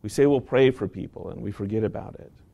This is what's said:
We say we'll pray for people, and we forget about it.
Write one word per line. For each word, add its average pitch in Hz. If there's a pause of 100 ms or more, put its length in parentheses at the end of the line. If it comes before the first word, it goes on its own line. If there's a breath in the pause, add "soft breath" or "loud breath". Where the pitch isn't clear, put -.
We 107
say 143
we'll 139
pray 131
for 127
people, -
and 87
we 107
forget 104
about 104
it. - (220)